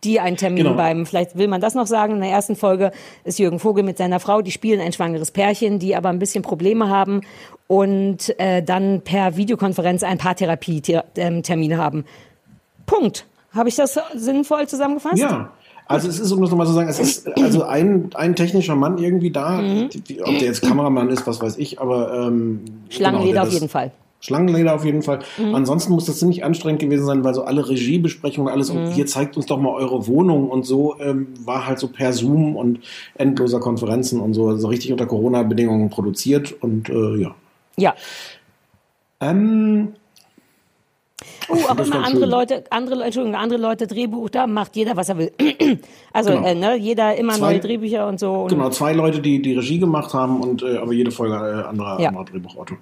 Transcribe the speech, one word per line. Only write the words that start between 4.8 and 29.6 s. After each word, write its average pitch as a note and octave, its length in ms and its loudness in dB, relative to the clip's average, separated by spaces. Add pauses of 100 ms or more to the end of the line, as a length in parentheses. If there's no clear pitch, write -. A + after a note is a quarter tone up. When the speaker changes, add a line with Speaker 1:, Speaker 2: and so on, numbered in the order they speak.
Speaker 1:
ein E3+ 120 -2
schwangeres E3 360 -2
Pärchen, G3+ 480 0
die F#3 180 0
aber F3 140 0
ein F3+ 80 0
bisschen G3 240 -2
Probleme G3 480 0
haben G3 320 2 (460)
und, G3 720 2
äh, F#3 240 2
dann F#3+ 380 0
per F#3 360 0
Videokonferenz F#3+ 640 0
ein F3+ 160 0
Paartherapie-Ter-, E3 840 -2 (140)
ähm, E3+ 260 -2
Termin D#3+ 340 0
haben. D3+ 280 -2 (840)
Punkt. F#4 400 0 (260)
Habe A#3 160 2
ich A#3+ 60 -4
das C#4+ 240 2 (160)
sinnvoll C#4 520 0
zusammengefasst? C#4+ 520 0
Speaker 2:
Ja. F#3 320 -2 (340)
Also D3+ 220 0
es E3+ 120 -4
ist, G3+ 120 0
um F#3+ 100 2
das F3+ 80 4
nochmal E3+ 160 2
zu E3 80 4
sagen, E3 160 2
es D3 100 -4
ist - 280 0 (100)
also A3+ 280 4
ein, F3 500 2
ein E3 200 0
technischer F3 400 2
Mann D3+ 220 2
irgendwie F3 320 2
da, D3+ 320 -2
Speaker 1:
Mhm. G3+ 300 0
Speaker 2:
die, - 320 -14
ob - 60 -2 (100)
der C3 80 2
jetzt A#2 160 -2
Kameramann B2+ 460 2
ist, B2+ 180 -2
was A2+ 160 -4
weiß A2 160 -4
ich, C#3+ 200 -8
aber, B2 460 -2
ähm, A#2 360 -2 (280)
Speaker 1:
Schlangenleder F#3+ 380 0
Speaker 2:
genau, F#3+ 60 4
der F#3+ 100 4
Speaker 1:
auf F3+ 60 2
Speaker 2:
das F#3 40 0
Speaker 1:
jeden D#3 160 0
Fall. C3+ 220 -4 (320)
Speaker 2:
Schlangenleder E3 520 2
auf D3+ 100 -4
jeden D3 160 0
Fall. C#3+ 160 -2 (220)
Speaker 1:
Mhm. G#3+ 160 0
Speaker 2:
Ansonsten D#3 380 2
muss E3+ 120 2
das - 140 -4
ziemlich F3 260 2
anstrengend D#3+ 340 0
gewesen C#3+ 280 2
sein, C#3 160 2
weil C3 100 2
so B2+ 100 -2
alle C3+ 240 0
Regiebesprechungen, C3+ 880 -2
alles C#3 160 0
und E3+ 200 -2
Speaker 1:
Mhm. - 20 -6
Speaker 2:
hier D#3 160 0
zeigt C#3+ 280 -4
uns C#3+ 120 -4
doch C#3+ 100 -2
mal C3+ 160 0